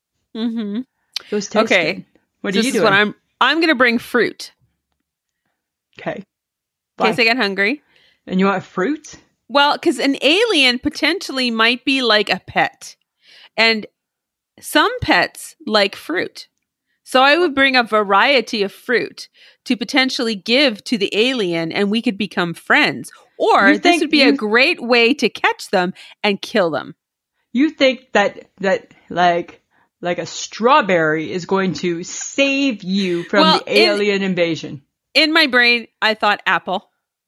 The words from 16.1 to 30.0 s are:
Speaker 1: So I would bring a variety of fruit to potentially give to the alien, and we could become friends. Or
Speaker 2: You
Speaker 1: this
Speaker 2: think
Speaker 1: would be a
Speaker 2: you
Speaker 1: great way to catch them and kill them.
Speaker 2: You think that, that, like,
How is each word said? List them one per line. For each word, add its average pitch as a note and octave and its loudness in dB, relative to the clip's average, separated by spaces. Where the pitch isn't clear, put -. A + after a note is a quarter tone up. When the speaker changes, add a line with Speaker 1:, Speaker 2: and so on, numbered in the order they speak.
Speaker 1:
So - 0
I C#4+ 4
would F4 0
bring C4+ 2
a B3+ 4
variety G#3+ 2
of G3 -4
fruit - -6
to A#3+ -2
potentially B3+ -2
give A#3 0
to A#3 -2
the G3 -2
alien, F#3+ -2
and G3+ -2
we A3+ -2
could F#3+ -2
become F#3 -4
friends. A3+ -2
Or D#4 4
Speaker 2:
You D4 6
Speaker 1:
this D4+ 0
Speaker 2:
think F4 4
Speaker 1:
would D4 -2
be D4+ 4
a C4+ 6
Speaker 2:
you C#4+ 4
Speaker 1:
great B3 0
way A#3 4
to A3 0
catch - -4
them F3+ 0
and G#3 -2
kill F3+ 0
them. A#2 -8
Speaker 2:
You C#4 0
think C4 -2
that, - 0
that, F#3+ -2
like, F3 0